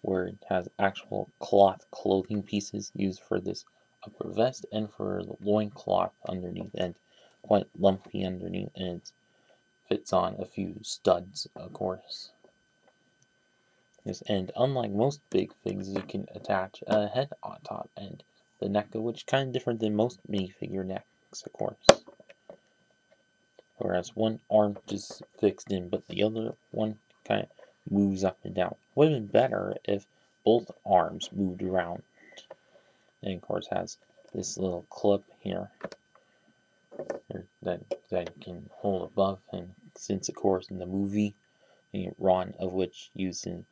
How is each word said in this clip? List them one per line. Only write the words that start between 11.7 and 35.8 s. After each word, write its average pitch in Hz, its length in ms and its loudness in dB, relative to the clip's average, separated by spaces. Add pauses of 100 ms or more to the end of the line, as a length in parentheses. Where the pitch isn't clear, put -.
course. - 560 -6 (1700)
Yes, 98 180 -8
and 92 340 -2
unlike 120 360 2
most 127 360 2
big - 280 0
figs, 98 340 -6
you 98 120 -2
can - 320 -8
attach - 520 -4
a 104 220 2
head 139 240 -2 (100)
on - 180 -12
top, - 340 -10
and - 300 -14 (340)
the 101 100 -2
neck 104 260 0
of 110 80 -2
which 117 240 -6
kinda 135 260 0
different 120 280 -2
than 107 140 2
most 117 320 0
minifigure 98 600 -4
necks, - 580 -10
of - 80 -12
course. - 340 0 (1900)
Whereas 90 400 -2
one 110 240 2 (100)
arm 104 360 6
just - 360 -8 (160)
fixed - 320 2
in, 90 180 -2
but 101 200 -4
the 92 140 0
other 113 320 0 (160)
one 107 280 -2 (260)
kinda 104 240 0 (400)
moves 98 360 4
up 92 200 0
and 95 100 -8
down. 90 220 0 (180)
Would 156 160 6
have 139 80 2
been 104 80 -6
better 101 580 2
if 101 220 0 (380)
both 113 260 4 (140)
arms 87 480 2
moved 92 300 -2
around. 90 400 0 (1200)
And 95 120 -4
of 87 60 -8
course - 280 -4
has - 280 -4 (380)
this - 240 -6
little 92 320 -2
clip 101 340 2 (160)
here 95 300 -4 (1900)